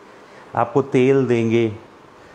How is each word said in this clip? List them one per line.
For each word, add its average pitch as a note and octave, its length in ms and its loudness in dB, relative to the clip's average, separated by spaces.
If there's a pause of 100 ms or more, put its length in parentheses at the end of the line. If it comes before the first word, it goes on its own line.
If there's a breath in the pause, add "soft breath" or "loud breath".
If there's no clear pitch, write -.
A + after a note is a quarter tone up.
(560 loud breath)
आपको A#2+ 260 -2
तेल C3+ 440 2
देंगे, A#2 500 0 (580 loud breath)